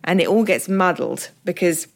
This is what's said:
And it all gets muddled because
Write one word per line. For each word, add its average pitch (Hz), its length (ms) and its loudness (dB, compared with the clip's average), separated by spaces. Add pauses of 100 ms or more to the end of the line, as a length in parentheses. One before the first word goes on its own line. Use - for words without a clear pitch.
And 175 180 2
it - 60 2
all 220 160 4
gets 190 260 0
muddled 185 600 -2 (160)
because 175 500 0